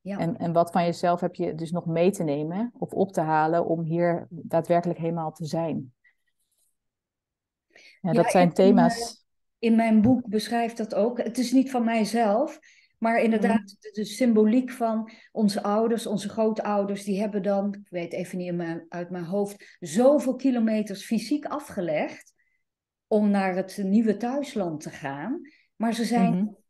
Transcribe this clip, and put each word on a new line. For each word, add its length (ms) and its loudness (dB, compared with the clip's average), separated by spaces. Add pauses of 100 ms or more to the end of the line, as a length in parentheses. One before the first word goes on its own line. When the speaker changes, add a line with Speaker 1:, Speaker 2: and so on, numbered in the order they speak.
Speaker 1:
Ja. 180 -10
Speaker 2:
En, 180 -2
en 160 -4
wat 180 2
van 140 2
jezelf 360 0
heb 140 -4
je 200 -4
dus 160 -8
nog 160 -4
mee 240 4
te 120 -4
nemen 560 -4
of 140 -6
op 200 0
te 80 -2
halen 460 2
om 160 -2
hier 480 0
daadwerkelijk 680 0
helemaal 340 -4
te 120 -12
zijn? 500 -6 (1700)
Ja, 100 -20 (240)
Speaker 1:
Ja, 120 -2
Speaker 2:
dat 180 4
zijn 180 6
Speaker 1:
ik 60 -2
ben, 100 6
Speaker 2:
thema's. 360 6
Speaker 1:
eh, 200 -10 (420)
in 140 4
mijn 260 6
boek 260 4
beschrijf 460 -2
dat 200 -8
ook. 280 0
Het 160 -6
is 140 -2
niet 180 4
van 140 0
mijzelf, 760 0 (400)
maar 240 2
inderdaad 380 2
Speaker 2:
Mhm. 40 -16 (160)
Speaker 1:
de, 120 -20
de 120 -4
symboliek 680 2
van 400 -4 (220)
onze 300 0
ouders, 440 0
onze 220 -4
grootouders, 760 -2
die 160 -2
hebben 220 -2
dan, 320 0
ik 160 -18
weet 220 -8
even 260 -6
niet 100 -6
in 80 -4
mijn, 320 -6
uit 220 -10
mijn 140 -8
hoofd, 560 -6
zoveel 560 4
kilometers 680 0
fysiek 400 -2
afgelegd 880 -6 (720)
om 240 2
naar 260 2
het 260 -6
nieuwe 340 2
thuisland 640 -4
te 100 -12
gaan. 500 -8 (360)
Maar 180 -2
ze 100 -2
zijn 320 2
Speaker 2:
Mhm. 100 0 (240)